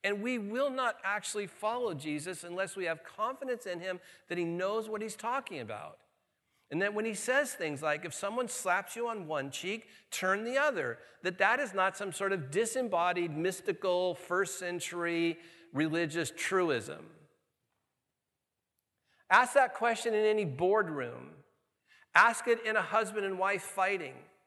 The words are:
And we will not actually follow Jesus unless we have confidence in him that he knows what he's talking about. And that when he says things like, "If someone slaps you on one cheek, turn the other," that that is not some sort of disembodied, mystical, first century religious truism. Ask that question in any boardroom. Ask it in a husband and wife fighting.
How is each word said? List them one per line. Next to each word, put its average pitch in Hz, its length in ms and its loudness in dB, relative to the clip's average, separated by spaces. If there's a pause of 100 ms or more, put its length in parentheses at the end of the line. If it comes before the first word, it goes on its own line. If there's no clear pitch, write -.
And 202 180 0
we 247 160 0
will 226 320 0
not 254 340 0
actually 202 440 -2
follow 220 480 -2
Jesus 151 480 -6
unless 180 320 -4
we 190 100 -4
have 165 180 -2
confidence 247 640 -4
in 180 140 -6
him 185 200 -6 (280)
that 175 100 -4
he 175 60 0
knows 190 440 -2
what 214 140 -6
he's 214 140 -6
talking 233 460 -4
about. 104 360 -10 (720)
And 151 140 -2
that 208 100 0
when 214 120 -2
he 220 100 -2
says 254 380 0
things 151 280 -4
like, 156 240 0
"If 160 80 -6
someone 226 360 -4
slaps 190 460 0
you 233 120 -4
on 214 180 -6
one 143 240 -2
cheek, 196 380 -6 (240)
turn 196 320 0
the 254 160 0
other," 175 400 0 (240)
that 180 160 -2
that 220 200 4
is 226 140 -4
not 190 240 2
some 202 140 -6
sort 196 220 -2
of 139 180 -4
disembodied, 180 840 0
mystical, 180 760 0
first - 460 -2
century 170 800 -2 (340)
religious 160 640 0
truism. 120 680 0 (2250)
Ask 240 240 8
that 262 200 6
question 226 400 0
in 214 120 4
any 214 180 4
boardroom. 147 840 0 (840)
Ask 214 360 8
it 233 160 2
in 220 100 0
a 208 60 4
husband 208 440 0
and 190 140 -4
wife 190 220 0
fighting. 185 540 -2 (320)